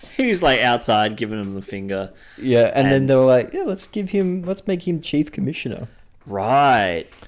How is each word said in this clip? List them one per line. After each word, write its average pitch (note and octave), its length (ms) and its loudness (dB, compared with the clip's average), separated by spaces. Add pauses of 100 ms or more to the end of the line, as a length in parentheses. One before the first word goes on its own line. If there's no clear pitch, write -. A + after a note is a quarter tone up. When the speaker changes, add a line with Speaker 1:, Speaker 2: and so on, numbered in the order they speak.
(160)
Speaker 1:
He C4 100 0
was, F#3 160 0
like, C3+ 160 4
outside A2 580 2
giving A2 220 -6
him G2 160 -6
the G2 80 -8
finger. G2 500 -6 (240)
Speaker 2:
Yeah, A#2 380 2
and C3+ 140 2
then C3+ 140 4
Speaker 1:
And C3 60 -2
Speaker 2:
they C3+ 60 4
were C3 100 6
like, B2+ 280 4
"Yeah, - 100 -4
let's G3 240 -4
give G3+ 240 -6
him, F#3 320 -2
let's F#3 240 -8
make F3+ 220 -4
him E3 120 -2
chief D3+ 300 -2
commissioner." - 560 -6 (400)
Speaker 1:
Right. G2+ 800 2 (240)